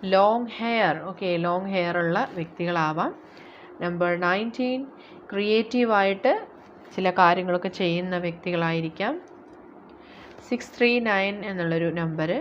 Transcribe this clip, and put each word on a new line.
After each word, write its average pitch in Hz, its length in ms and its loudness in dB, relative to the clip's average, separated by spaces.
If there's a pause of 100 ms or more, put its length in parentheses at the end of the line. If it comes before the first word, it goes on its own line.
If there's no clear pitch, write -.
(140)
ലോങ് 220 440 4
ഹെയർ, 226 380 2 (160)
ഓക്കെ, 180 180 -4 (160)
ലോങ് 185 300 -2
ഹെയർ 175 180 0 (100)
ഉള്ള 170 140 2 (220)
വ്യക്തികളാവാം. 170 720 -2 (760)
നമ്പർ 175 260 0 (160)
നയൻറ്റീൻ, 233 520 -2 (500)
ക്രിയേറ്റീവായിട്ട് 214 1000 2 (640)
ചില 190 160 0 (120)
കാര്യങ്ങളൊക്കെ 180 480 2 (100)
ചെയ്യുന്ന 180 360 0 (120)
വ്യക്തികളായിരിക്കാം. 170 840 -2 (1400)
സിക്സ് 247 260 -6
ത്രീ 240 160 4 (180)
നയൻ 196 260 0 (140)
എന്നുള്ളൊരു 170 400 0 (120)
നമ്പർ 160 280 -2 (100)